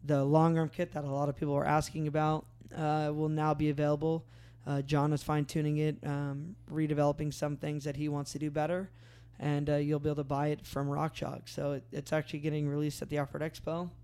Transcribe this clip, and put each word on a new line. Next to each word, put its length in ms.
the 180
long 340
arm 120
kit 240
that 100
a 60
lot 200
of 80
people 160
were 120
asking 420
about, 380
uh, 380
will 160
now 240
be 160
available. 560
Uh, 160
John 320
is 100
fine 220
tuning 320
it, 280
um, 500
redeveloping 640
some 240
things 280
that 100
he 140
wants 240
to 60
do 120
better, 400
and, 300
uh, 60
you'll 240
be 100
able 80
to 80
buy 220
it 180
from 240
Rock 240
Chalk. 340
So 260
it, 100
it's 180
actually 280
getting 280
released 340
at 80
the 100
Off-Road 240
Expo 460